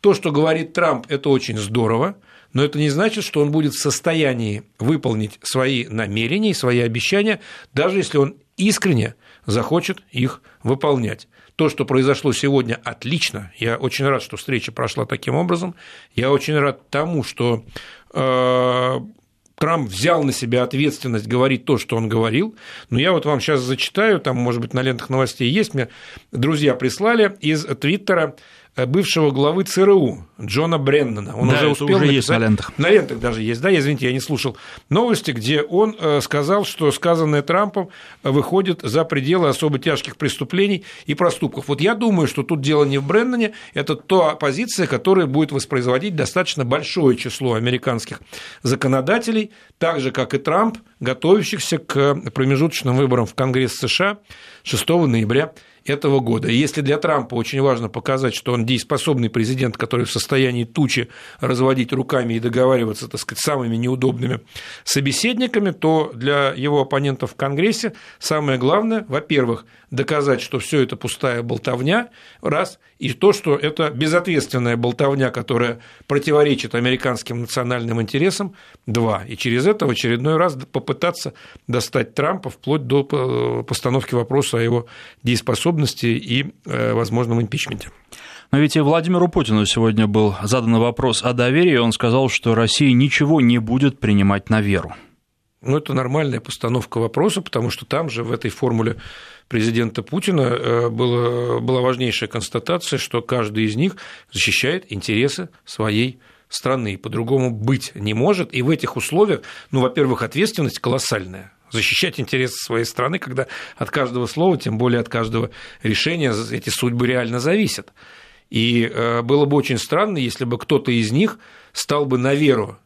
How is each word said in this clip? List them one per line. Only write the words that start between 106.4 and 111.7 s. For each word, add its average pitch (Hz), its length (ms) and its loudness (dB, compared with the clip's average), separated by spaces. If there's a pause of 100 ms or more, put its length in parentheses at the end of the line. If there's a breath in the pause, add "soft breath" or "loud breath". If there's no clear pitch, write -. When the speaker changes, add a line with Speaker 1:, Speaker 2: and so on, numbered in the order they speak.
Speaker 1:
страны. 120 480 -2
По-другому 117 520 -2
быть 117 460 -2
не 104 180 -2
может. 170 400 0
И 123 80 -2
в 123 80 0
этих 156 280 -2
условиях, 170 440 0 (300 loud breath)
ну, 131 100 2
во-первых, 127 400 0
ответственность 156 580 -2
колоссальная. 95 720 -4 (180)